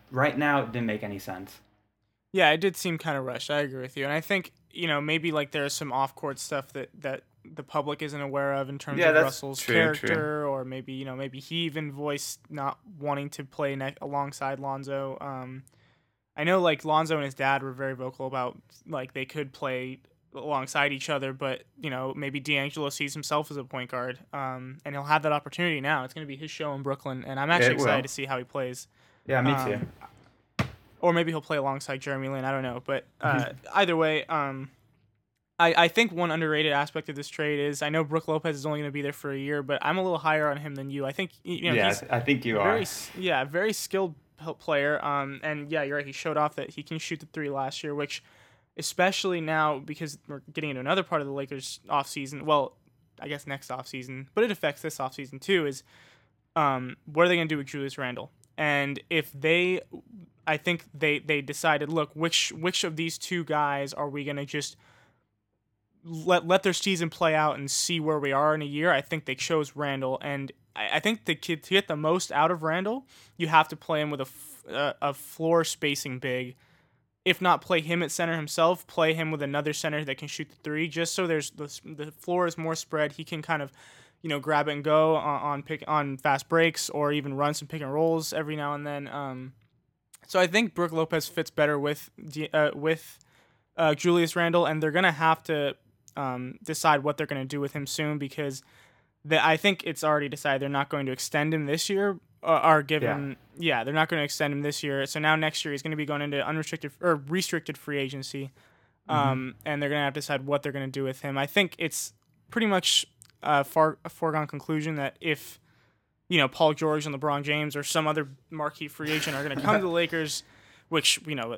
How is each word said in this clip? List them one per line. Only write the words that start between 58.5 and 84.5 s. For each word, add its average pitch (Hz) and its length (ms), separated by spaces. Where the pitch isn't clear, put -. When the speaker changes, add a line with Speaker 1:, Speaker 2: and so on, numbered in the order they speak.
Speaker 2:
And 143 420
if 160 220
they, 170 480
I 156 100
think 170 360
they, 147 280
they 147 200
decided, 147 480
"Look, 156 260
which, 160 380
which 170 320
of 165 120
these 165 200
two 175 280
guys 143 500
are 147 140
we 139 160
gonna 143 200
just 143 320
let, 165 420
let 185 160
their 190 100
season 170 380
play 160 240
out 151 240
and 139 120
see 170 300
where 151 180
we 139 140
are 151 220
in 156 80
a 147 40
year?" 151 260
I 139 80
think 156 240
they 131 100
chose 151 420
Randle, 135 440
and 139 320
I, 107 200
I 156 40
think 214 240
the 165 100
kid, 160 300
to - 60
get 196 180
the 156 80
most 156 360
out 156 180
of 170 120
Randle, 190 440
you 160 120
have 156 200
to 156 80
play 156 260
him 151 80
with 143 100
a 135 40
f-, - 440
a, 139 320
a 143 140
floor 165 500
spacing 139 540
big. 127 380
If 180 160
not 175 220
play 175 180
him 170 220
at 147 80
center 165 240
himself, 165 540
play 160 260
him 160 160
with 151 120
another 147 300
center 151 320
that 135 140
can 151 100
shoot 151 220
the - 60
three, 156 320
just 165 260
so 185 140
there's 156 240
the, 147 200
the 151 260
floor 175 360
is 170 120
more 160 160
spread. 151 380
He 160 100
can 156 200
kind 151 200
of, 135 80
you 165 60
know, 147 120
grab 147 260